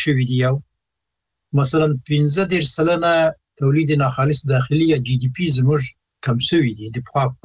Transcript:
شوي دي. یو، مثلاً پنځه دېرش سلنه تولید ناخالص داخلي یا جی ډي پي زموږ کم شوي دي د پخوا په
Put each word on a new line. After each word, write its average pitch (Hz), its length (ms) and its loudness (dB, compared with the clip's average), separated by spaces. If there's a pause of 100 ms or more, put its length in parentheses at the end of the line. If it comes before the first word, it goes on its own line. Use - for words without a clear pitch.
شوي 131 260 0
دي. 127 160 0
یو، 131 80 0 (1040)
مثلاً 156 280 2 (200)
پنځه 147 340 2 (100)
دېرش 170 160 0 (100)
سلنه 165 560 2 (260)
تولید 147 300 2 (160)
ناخالص 139 480 -2
داخلي 147 400 0
یا 143 120 2
جی 127 160 0
ډي 127 140 0
پي 180 100 -2 (120)
زموږ 139 220 2 (460)
کم 120 120 0 (100)
شوي 147 300 2
دي 107 180 -12
د 120 100 -8
پخوا 143 240 -2
په - 140 -12